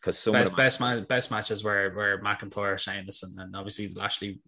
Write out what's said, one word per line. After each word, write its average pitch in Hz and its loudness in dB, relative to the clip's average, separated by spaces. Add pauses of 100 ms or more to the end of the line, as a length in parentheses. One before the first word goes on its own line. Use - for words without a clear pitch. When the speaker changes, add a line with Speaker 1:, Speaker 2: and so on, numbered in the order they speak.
Speaker 1:
'Cause - 0
some 110 4
of - 8
Speaker 2:
Best, 95 4
Speaker 1:
the 90 -10
Speaker 2:
best 131 6
Speaker 1:
matches 123 0
Speaker 2:
ma-, 95 -8
best 123 2
matches 107 -2
were, 101 2
were 101 2
McIntyre, 101 -2
Sheamus, 95 -4
and, 95 -12
and 92 -12
obviously 101 -4
the 95 -10
Lashley, 101 -2